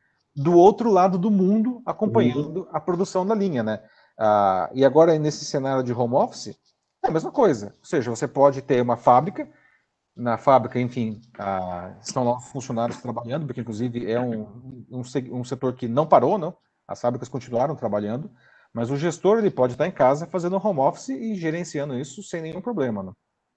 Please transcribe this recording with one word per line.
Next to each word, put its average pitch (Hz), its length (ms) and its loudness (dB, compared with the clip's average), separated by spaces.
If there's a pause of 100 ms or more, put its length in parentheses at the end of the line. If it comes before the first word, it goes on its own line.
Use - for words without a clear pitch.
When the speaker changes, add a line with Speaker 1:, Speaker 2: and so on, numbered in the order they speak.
(360)
Speaker 1:
do 156 200 4
outro 214 340 8
lado 185 280 4
do 196 120 0
mundo 214 560 2
acompanhando 151 760 0
Speaker 2:
Uhum. - 100 -12
Speaker 1:
a 156 80 -4
produção 185 460 -2
da 220 80 0
linha, 190 280 0
né? 107 200 -4 (360)
Ah, 101 560 2
e 131 100 2
agora, 156 340 6
nesse 151 260 -4
cenário 135 380 -2
de 123 100 -2
home 120 220 -2
office, - 420 -2 (460)
é 381 60 -2
a - 20 0
mesma 160 220 -2
coisa. 135 460 0
Ou - 60 -20
seja, 123 260 -4
você 123 180 -6
pode 135 340 2
ter 123 200 2
uma 120 140 0
fábrica, 151 520 2 (680)
na 120 200 -4
fábrica, 123 440 4
enfim, 120 400 -4 (180)
ah, 92 640 -6
estão - 220 -4
lá 120 120 0
os 123 100 -16
funcionários 117 540 -6
trabalhando, 120 460 -8
porque, 127 140 -8
inclusive, 113 500 -6
é 117 100 0
um, 117 720 -8
um 127 140 -10
seg-, 127 280 -6
um 123 120 -6
setor 127 300 -4
que 127 140 -8
não 139 180 0
parou, 156 320 6
não? 175 180 -6 (300)
As 101 140 -12
fábricas 123 280 -4
continuaram 123 480 -4
trabalhando, 107 540 -4 (420)
mas 117 180 -4
o 139 60 -2
gestor, 175 420 2
ele 202 120 2
pode 127 240 0
estar 147 140 0
em 185 40 -8
casa 143 340 2
fazendo 180 380 -4
home 190 160 0
office 151 300 0
e 226 240 -6
gerenciando 156 640 -6
isso 151 240 -10
sem 170 200 -10
nenhum 165 180 -10
problema, 131 420 -4
não? 95 120 -14 (420)